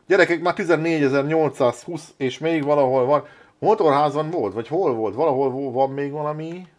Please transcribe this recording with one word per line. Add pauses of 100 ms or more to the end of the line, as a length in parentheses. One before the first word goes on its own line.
Gyerekek,
már
tizennégyezer-nyolcszázhúsz,
és
még
valahol
van. (340)
Motorházon
volt,
vagy
hol
volt?
Valahol
vo-,
van
még
valami, (100)